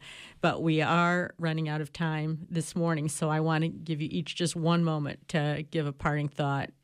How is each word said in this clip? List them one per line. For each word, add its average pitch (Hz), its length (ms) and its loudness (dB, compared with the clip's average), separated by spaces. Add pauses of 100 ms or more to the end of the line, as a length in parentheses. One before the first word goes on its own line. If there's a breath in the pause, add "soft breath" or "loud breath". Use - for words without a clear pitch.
(400 loud breath)
But 165 220 2
we 156 220 2
are 175 560 2
running 160 280 0
out 151 140 -2
of 151 100 -8
time 156 560 -2
this 165 280 -4
morning, 160 340 0
so 156 220 0
I 156 80 2
want 160 240 2
to 165 60 2
give 160 320 -6
you 160 100 -2
each 170 240 -4
just 170 200 0
one 170 280 4
moment 156 460 -2
to 147 420 0
give 151 160 0
a 143 60 -2
parting 147 360 0
thought. 139 400 -2 (140)